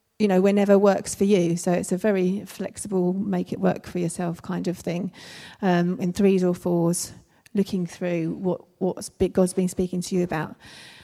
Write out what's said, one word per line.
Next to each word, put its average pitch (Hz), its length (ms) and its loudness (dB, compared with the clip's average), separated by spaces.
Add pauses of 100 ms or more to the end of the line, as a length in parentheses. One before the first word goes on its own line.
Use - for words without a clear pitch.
(180)
you 214 80 4
know, 185 140 4
whenever 202 360 6
works 196 380 2
for - 80 -2
you. 175 340 4
So 180 140 -2
it's 180 200 -2
a 180 60 0
very 190 480 0
flexible, 185 680 -4
make 190 400 -4
it - 60 -6
work - 260 0
for - 140 -8
yourself 170 420 -4
kind 175 260 -6
of 180 100 -2
thing, 180 340 -6 (500)
um, 175 380 2
in 180 140 -2
threes 196 300 4
or 175 100 4
fours, 175 600 -2 (400)
looking 196 320 -2
through 170 500 -4
what, 185 260 -4 (180)
what's - 300 -4
be-, 185 200 0
God's 185 240 2
been 185 160 0
speaking 180 320 -4
to - 140 -6
you 180 80 2
about, 156 320 -4 (480)